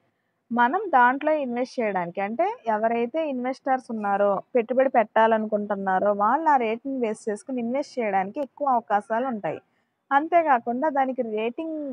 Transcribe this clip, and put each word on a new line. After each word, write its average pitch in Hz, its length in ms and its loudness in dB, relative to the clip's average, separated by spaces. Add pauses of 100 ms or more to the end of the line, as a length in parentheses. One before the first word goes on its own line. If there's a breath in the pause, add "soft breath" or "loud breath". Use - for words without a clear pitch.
(520)
మనం 240 380 2
దాంట్లో 277 440 4
ఇన్వెస్ట్ 254 440 -4
చేయడానికి, 185 440 -2
అంటే 226 260 0 (200)
ఎవరైతే 233 600 0
ఇన్వెస్టర్స్ 254 640 -4
ఉన్నారో, 202 400 0 (180)
పెట్టుబడి 254 420 2
పెట్టాలనుకుంటున్నారో, 208 1200 2
వాళ్ళు 233 380 2
ఆ 285 60 6
రేటింగ్ 247 440 -4
బేస్ 220 220 -4
చేసుకుని 220 380 -6
ఇన్వెస్ట్ 247 360 -4
చేయడానికి 202 440 -2
ఎక్కువ 285 280 -6
అవకాశాలు 226 580 0
ఉంటాయి. 202 320 -6 (520)
అంతేకాకుండా 277 800 2
దానికి 262 380 0
రేటింగ్, 240 500 -4 (140)